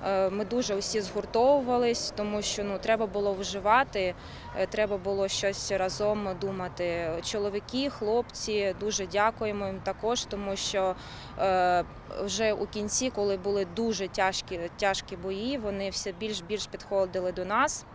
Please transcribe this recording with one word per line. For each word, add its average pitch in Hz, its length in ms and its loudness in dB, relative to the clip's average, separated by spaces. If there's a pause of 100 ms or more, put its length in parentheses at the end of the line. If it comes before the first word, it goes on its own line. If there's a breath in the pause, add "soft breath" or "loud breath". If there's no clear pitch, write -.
е, 190 240 2
ми 202 140 -2
дуже 233 300 0
усі 202 260 0
згуртовувались, 240 1160 2
тому 208 260 -2
що, 202 220 -2
ну, 202 140 -2
треба 220 280 2
було 202 260 0
виживати, 196 800 2 (440 loud breath)
е, 190 80 2
треба 208 300 2
було 196 320 0
щось - 440 0
разом 202 560 2 (120)
думати. 175 680 -2 (140)
Чоловіки, 208 680 -2
хлопці, 214 880 0
дуже 202 260 -2
дякуємо 208 600 2
їм 190 140 -4
також, 220 440 0
тому 196 320 -4
що, 190 380 0 (440 loud breath)
е, 180 460 6 (400)
вже 208 280 2
у 208 140 0
кінці, 214 440 0
коли 202 260 2
були 202 280 0 (120)
дуже 214 320 0
тяжкі, 190 520 0 (160)
тяжкі 196 400 0
бої, 196 420 -4
вони 196 320 -4
все 190 220 -4
більш, 202 280 -4
більш 196 260 -4
підходили 185 680 -2
до 180 120 -4
нас. 233 400 2 (100)